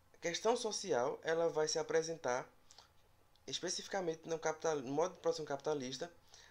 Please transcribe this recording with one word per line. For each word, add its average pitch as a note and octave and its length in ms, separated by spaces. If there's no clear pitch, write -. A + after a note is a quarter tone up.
questão F#3+ 340
social, F3 680
ela E3 260
vai D3+ 200
se D#3+ 100
apresentar D#3 680
especificamente E3+ 800
no D#3+ 100
capital-, D#3 440
no B2+ 100
modo F3 220
de - 60
produção D#3+ 240
capitalista, C#3+ 680